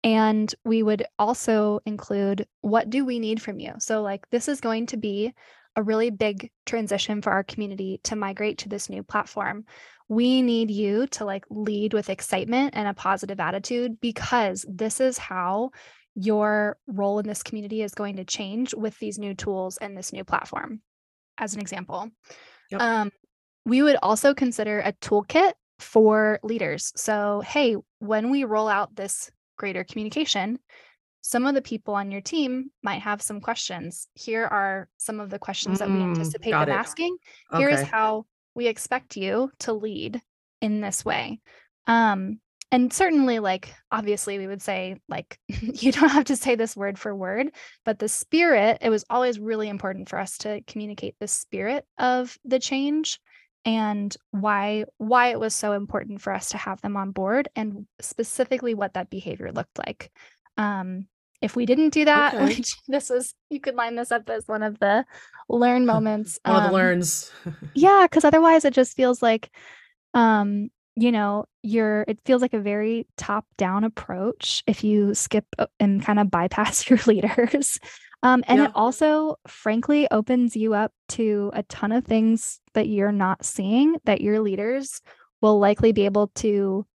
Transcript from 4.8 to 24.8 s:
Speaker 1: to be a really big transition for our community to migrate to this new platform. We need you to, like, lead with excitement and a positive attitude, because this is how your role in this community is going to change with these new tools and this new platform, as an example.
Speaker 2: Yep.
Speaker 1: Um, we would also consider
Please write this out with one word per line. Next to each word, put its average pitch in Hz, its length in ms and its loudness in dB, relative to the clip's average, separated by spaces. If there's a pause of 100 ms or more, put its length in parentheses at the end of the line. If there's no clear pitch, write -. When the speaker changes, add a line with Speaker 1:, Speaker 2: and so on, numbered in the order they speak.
Speaker 1:
to 233 120 -8
be 208 360 -4 (420)
a 220 60 0
really 220 280 0
big 208 400 -4 (160)
transition 208 560 -4
for 196 100 0
our 190 120 0
community 196 600 -8
to 220 120 -6
migrate 202 420 -4
to - 120 -12
this 202 200 -8
new 196 120 -10
platform. 208 640 -6 (420)
We 247 340 2
need 226 280 2
you 208 380 0
to, - 180 -8
like, 196 240 -8
lead 208 440 -4
with 208 160 -2
excitement 226 680 -2
and 208 120 -2
a 196 60 -4
positive 190 460 -4
attitude, 220 600 -4
because 220 680 -2
this 220 320 -6
is 262 180 0
how 190 520 -4 (460)
your 214 680 0
role 202 340 -2
in 208 80 -6
this - 140 -10
community 214 400 -8
is 208 120 -8
going 202 220 -8
to 185 80 -10
change 214 500 -6
with 220 260 -6
these 208 180 -8
new 202 160 -8
tools 190 440 -6
and 202 200 -12
this - 140 -12
new 190 120 -12
platform, - 580 -10 (560)
as 202 160 -8
an 202 60 -10
example. 196 500 -10 (600)
Speaker 2:
Yep. 196 120 -4
Speaker 1:
Um, 220 280 0 (560)
we 247 160 4
would 294 200 6
also 220 320 2
consider 214 460 -2